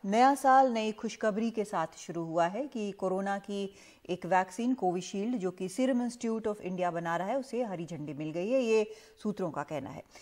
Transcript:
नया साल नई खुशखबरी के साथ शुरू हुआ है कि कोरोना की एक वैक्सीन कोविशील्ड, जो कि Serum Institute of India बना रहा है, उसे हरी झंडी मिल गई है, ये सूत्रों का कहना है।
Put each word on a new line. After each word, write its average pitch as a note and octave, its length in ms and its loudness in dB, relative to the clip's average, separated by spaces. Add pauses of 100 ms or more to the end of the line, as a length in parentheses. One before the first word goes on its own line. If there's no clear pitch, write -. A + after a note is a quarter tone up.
नया A#3+ 300 6
साल C4 380 6
नई A3 200 0
खुशखबरी A3 580 -2
के G#3+ 140 -2
साथ F3 220 -2 (100)
शुरू E3+ 280 -6
हुआ E3 220 2
है A3 200 -4
कि G#3 260 -6
कोरोना G3 460 -2
की G3 360 -6 (360)
एक F3 160 -4
वैक्सीन F#3+ 480 2
कोविशील्ड, G3 640 -2
जो F#3 140 -2
कि F#3 180 -6
Serum B3+ 280 2
Institute A3+ 500 -2
of G#3 100 0 (100)
India F3+ 260 0
बना E3+ 240 -2
रहा F3+ 100 -2
है, B3 120 0
उसे B3 240 -4
हरी F3+ 240 -4
झंडी D3+ 280 -8
मिल D#3 160 -4
गई F3 200 -4
है, C4 120 4
ये A3 280 4 (320)
सूत्रों G3 280 -2
का D3 120 -4
कहना D3+ 280 -6
है। - 120 -12 (200)